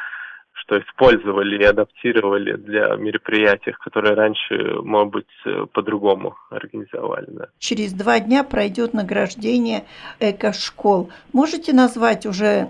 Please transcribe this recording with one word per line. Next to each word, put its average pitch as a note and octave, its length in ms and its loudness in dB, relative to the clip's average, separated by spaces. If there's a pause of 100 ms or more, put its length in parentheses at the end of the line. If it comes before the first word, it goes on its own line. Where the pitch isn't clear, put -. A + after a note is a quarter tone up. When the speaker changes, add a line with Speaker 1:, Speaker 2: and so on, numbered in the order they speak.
(680)
Speaker 1:
что G#2 140 0
использовали G2+ 840 2
и - 20 6
адаптировали G#2 920 2
для G#2+ 400 0
мероприятий, G#2+ 840 0
которые G#2+ 360 0
раньше, G#2+ 680 0
может G#2 300 2
быть, G2+ 140 -6 (180)
э, G2+ 280 -4
по-другому G2+ 600 -2 (160)
организовали, G#2+ 800 -10
да. - 180 -14 (120)
Speaker 2:
Через G#3 340 -6
два G3+ 280 0
дня B3 220 2
пройдет A3+ 500 -2
награждение G#3+ 920 -2 (340)
экошкол. G3+ 920 0 (220)
Можете D#4 400 0
назвать A#3 540 2
уже G3+ 440 0